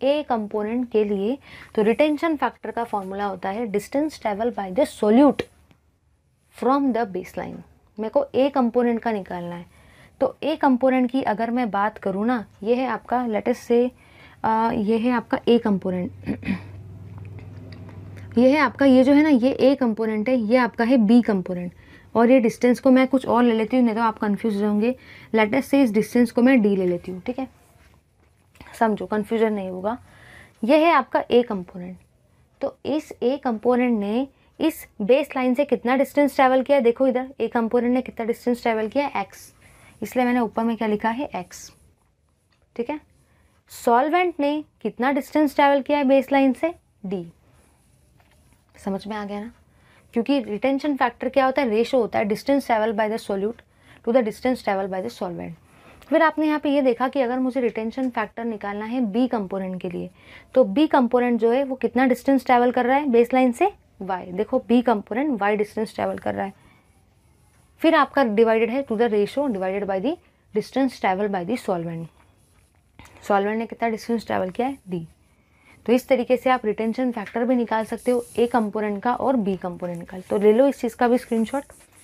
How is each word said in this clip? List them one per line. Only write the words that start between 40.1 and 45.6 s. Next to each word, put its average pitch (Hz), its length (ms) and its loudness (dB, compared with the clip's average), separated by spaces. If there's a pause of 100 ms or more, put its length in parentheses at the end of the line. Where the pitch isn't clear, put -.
मैंने 247 140 0
ऊपर 226 240 -2
में 226 140 -2
क्या 226 100 -4
लिखा 214 220 -2
है? 240 260 -6
एक्स, - 380 -14 (1000)
ठीक 233 140 -6
है। 302 100 -8 (840)
सॉल्वेंट 311 540 2
ने 294 240 -2 (180)
कितना 233 300 -2
डिस्टेंस 285 440 0
ट्रैवल 285 260 4